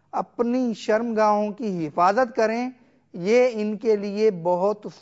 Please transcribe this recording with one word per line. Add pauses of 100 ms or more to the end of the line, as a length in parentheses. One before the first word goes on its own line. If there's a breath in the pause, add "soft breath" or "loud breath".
(120)
اپنی
شرمگاہوں
کی
حفاظت
کریں، (440 soft breath)
یہ
ان
کے
لیے
بہت (140)